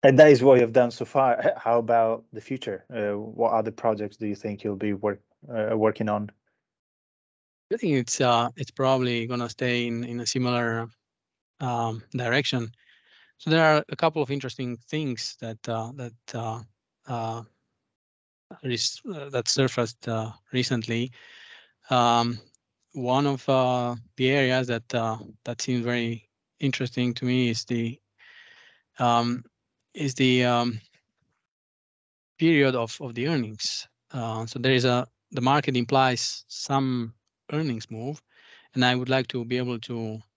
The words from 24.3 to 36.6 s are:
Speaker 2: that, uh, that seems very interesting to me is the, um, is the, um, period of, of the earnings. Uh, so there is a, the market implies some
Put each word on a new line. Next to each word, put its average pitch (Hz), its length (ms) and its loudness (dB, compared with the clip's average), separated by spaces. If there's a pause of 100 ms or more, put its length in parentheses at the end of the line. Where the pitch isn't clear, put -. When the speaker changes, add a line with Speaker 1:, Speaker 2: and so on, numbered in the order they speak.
Speaker 2:
that, 113 260 -6
uh, 113 240 -2 (260)
that 120 180 -8
seems 123 220 -2
very 117 460 -4 (300)
interesting 127 560 -2
to 127 100 -6
me 127 240 2
is 113 160 -4
the, 117 340 -4 (1000)
um, 120 440 2 (500)
is 139 220 -4
the, 127 280 4
um, 120 380 0 (1600)
period 147 360 4
of, 117 260 -6
of 123 120 -10
the 120 140 -4
earnings. 117 600 -6 (240)
Uh, 113 340 -6
so - 120 -12
there 131 160 2
is 127 120 2
a, 123 220 2 (240)
the 135 100 -4
market 135 360 2
implies 127 680 0
some 127 680 -4 (400)